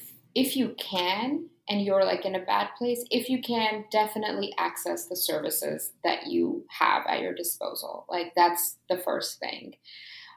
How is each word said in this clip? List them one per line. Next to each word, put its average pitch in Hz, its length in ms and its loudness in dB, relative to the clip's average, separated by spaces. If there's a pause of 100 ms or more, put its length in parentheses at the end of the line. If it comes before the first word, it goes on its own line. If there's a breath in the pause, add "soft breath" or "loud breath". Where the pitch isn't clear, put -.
(340)
if 254 240 2
you 247 200 2
can, 202 720 0 (180)
and 208 140 2
you're, 196 240 6
like, 180 200 2
in 190 100 -2
a 185 100 -2
bad 202 320 2
place, 240 320 0
if 254 180 2
you 254 140 0
can, 220 500 0
definitely 214 640 0
access 170 520 -2
the 180 80 -6
services 156 800 -2 (100)
that - 240 0
you - 420 2
have - 380 2
at - 140 0
your 90 120 -2
disposal. - 720 -6
Like, 175 280 -4
that's 175 420 4 (100)
the 180 120 0
first - 400 -2
thing. - 340 -8 (640 loud breath)